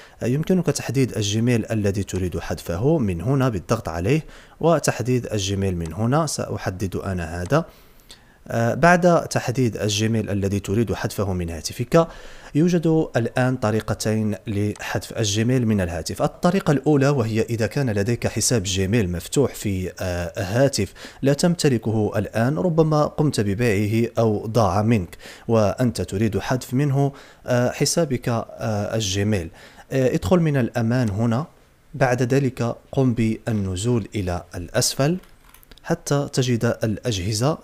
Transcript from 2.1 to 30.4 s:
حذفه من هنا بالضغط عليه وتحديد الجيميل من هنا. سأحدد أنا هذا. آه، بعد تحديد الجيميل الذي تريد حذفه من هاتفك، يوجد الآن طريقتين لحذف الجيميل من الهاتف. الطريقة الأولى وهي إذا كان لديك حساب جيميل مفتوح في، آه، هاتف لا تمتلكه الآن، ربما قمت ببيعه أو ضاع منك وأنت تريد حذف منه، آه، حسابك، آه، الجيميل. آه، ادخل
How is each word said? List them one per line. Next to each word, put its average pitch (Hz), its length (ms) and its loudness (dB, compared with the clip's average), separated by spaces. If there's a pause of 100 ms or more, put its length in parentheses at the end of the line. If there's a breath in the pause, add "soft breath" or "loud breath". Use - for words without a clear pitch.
حذفه 98 600 -2
من 95 220 0
هنا 131 280 2
بالضغط 107 400 -2
عليه 95 360 0 (360 loud breath)
وتحديد 127 720 0
الجيميل 98 440 -2
من 82 160 -6
هنا. 123 340 0
سأحدد 104 680 -6
أنا 87 460 -6
هذا. 151 220 0 (840 loud breath)
آه، 117 260 0
بعد 170 540 4
تحديد 123 480 0
الجيميل 107 540 0
الذي 98 300 0
تريد 98 340 0
حذفه 98 380 -4
من 87 180 -4
هاتفك، 123 580 0 (460 loud breath)
يوجد 160 600 2
الآن 127 400 0
طريقتين 107 760 0 (120)
لحذف - 720 -4
الجيميل 113 480 0
من 107 140 2
الهاتف. 85 420 -4
الطريقة 175 480 0
الأولى 143 380 4
وهي 113 340 2
إذا 110 240 -2
كان 135 240 -2
لديك 117 360 0
حساب 110 360 0
جيميل 95 500 0
مفتوح 107 420 0
في، 92 460 -4
آه، 87 360 -4
هاتف 107 560 0 (300 loud breath)
لا 135 100 4
تمتلكه 127 840 2
الآن، 117 420 0
ربما 160 460 2
قمت 143 360 0
ببيعه 107 760 2
أو 110 280 2
ضاع 107 360 2
منك 107 340 2 (320 loud breath)
وأنت 110 520 2
تريد 98 380 -2
حذف - 360 -4
منه، 139 380 2 (340 loud breath)
آه، 123 240 2
حسابك، 139 580 -2
آه، 107 680 -2
الجيميل. 101 560 0 (420 loud breath)
آه، 131 220 2
ادخل 175 260 2